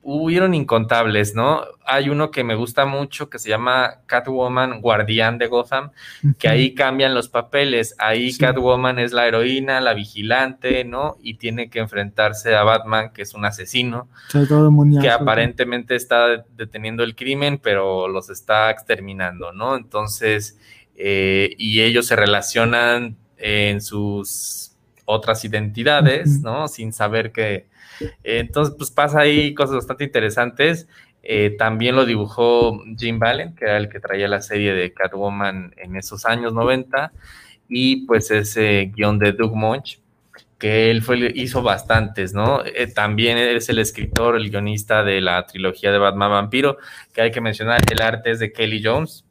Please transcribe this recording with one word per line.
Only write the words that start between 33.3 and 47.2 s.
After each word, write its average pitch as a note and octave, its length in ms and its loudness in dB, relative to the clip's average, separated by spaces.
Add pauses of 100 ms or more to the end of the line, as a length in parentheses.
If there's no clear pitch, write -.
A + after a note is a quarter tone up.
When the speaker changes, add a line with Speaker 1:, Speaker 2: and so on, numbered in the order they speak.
Speaker 1:
que A#2 60 -6
era G#2 120 2
el G#2 120 -2
que G2+ 100 -16
traía G2 300 -4
la G2+ 120 0
serie G#2 320 -2
de F2+ 200 -2
Catwoman G2 840 -6
en F#2 200 -14
esos G2+ 280 -12
años A#2 280 -2
noventa, C3 600 -2 (560)
y, C3 380 0
pues, A2 240 2
ese G#2 640 0
guión G#2 240 0
de G#2 140 2
Doug A2 240 0
Moench, A2 440 -4 (580)
que A2 340 4
él A2+ 100 2
fue, B2 320 0
hizo B2 280 -4
bastantes, G2+ 720 0
¿no? A#2+ 300 0
Eh, A#2+ 220 -4
también A2+ 500 0
es A#2+ 320 0
el A2+ 120 0
escritor, A2+ 560 0
el G#2+ 140 -2
guionista G#2 520 -2
de G2 180 2
la F2+ 260 0
trilogía F#2+ 440 -2
de G2+ 80 4
Batman G2+ 320 2
Vampiro, B2+ 460 0 (360)
que A2+ 100 0